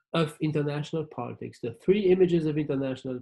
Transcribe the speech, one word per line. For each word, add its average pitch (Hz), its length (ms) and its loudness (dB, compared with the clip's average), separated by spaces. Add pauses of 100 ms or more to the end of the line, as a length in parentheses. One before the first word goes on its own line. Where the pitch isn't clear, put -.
(120)
of 160 280 -2
international 151 640 -2
politics, 117 560 -12
the 117 140 -6
three 190 360 2
images 175 340 4
of 151 140 -2
international 135 640 -4